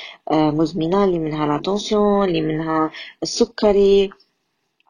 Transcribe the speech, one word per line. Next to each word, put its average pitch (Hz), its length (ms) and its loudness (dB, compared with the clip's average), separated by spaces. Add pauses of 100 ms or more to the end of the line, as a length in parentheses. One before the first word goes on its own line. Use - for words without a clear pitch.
(300)
آه، 156 200 2
مزمنة، 165 540 0
اللي 180 140 0
منها 151 280 -4
لا 147 120 0
تونسيون، 202 720 0
اللي 165 120 0
منها 156 500 -2 (320)
السكري. 196 880 2 (800)